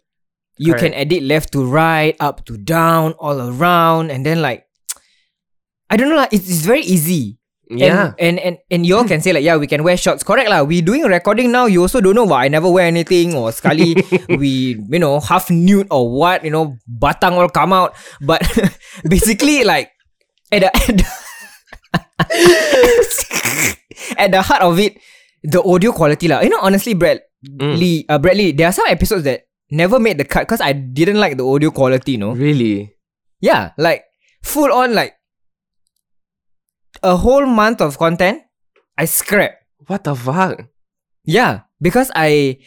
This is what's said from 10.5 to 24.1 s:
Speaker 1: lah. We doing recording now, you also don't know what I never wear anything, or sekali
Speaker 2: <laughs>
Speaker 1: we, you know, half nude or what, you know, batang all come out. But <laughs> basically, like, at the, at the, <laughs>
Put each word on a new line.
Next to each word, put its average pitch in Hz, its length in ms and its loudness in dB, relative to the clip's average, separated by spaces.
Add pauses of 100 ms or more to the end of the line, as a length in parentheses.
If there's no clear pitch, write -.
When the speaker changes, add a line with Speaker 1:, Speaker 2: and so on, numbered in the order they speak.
Speaker 1:
lah. 165 80 2
We 165 240 0
doing 240 160 0
recording 208 500 0
now, 247 140 2
you 185 160 4
also 185 180 0
don't 190 140 4
know 233 160 4
what 131 160 2
I - 20 0
never 156 220 2
wear 175 160 4
anything, 170 480 2
or 117 160 -4
sekali 165 480 0 (320)
Speaker 2:
<laughs> 165 80 -2
Speaker 1:
we, 131 480 -2
you 139 160 -2
know, 143 180 0
half 175 300 -2
nude 190 400 2
or 131 240 0
what, 165 320 0
you 156 80 -6
know, 151 320 -4
batang 143 560 -2
all 175 80 4
come 170 240 0
out. 185 220 2 (260)
But 160 240 0 (320)
<laughs> - 320 -10
basically, 226 560 2
like, 160 240 0 (640)
at 202 80 2
the, 185 160 4
at - 160 2
the, 180 120 2 (1200)
<laughs> - 1900 0